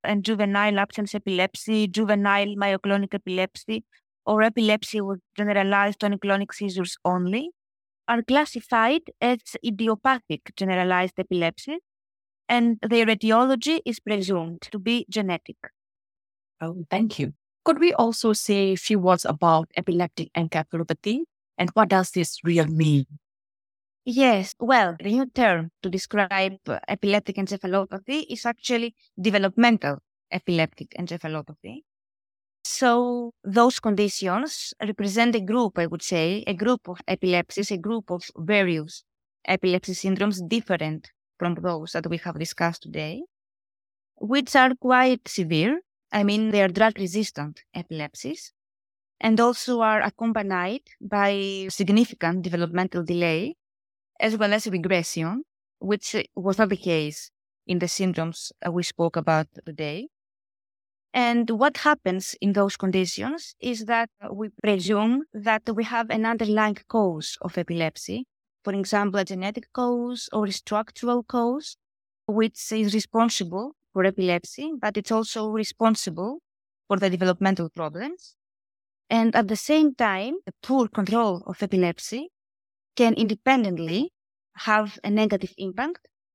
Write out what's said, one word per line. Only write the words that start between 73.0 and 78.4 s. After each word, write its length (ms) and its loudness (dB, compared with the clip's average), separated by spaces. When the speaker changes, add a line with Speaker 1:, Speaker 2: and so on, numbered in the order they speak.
Speaker 1:
for 100 2
epilepsy, 760 0
but 180 -4
it's 140 -4
also 360 -2
responsible 920 -2
for 100 2
the 120 2
developmental 600 2
problems. 640 -10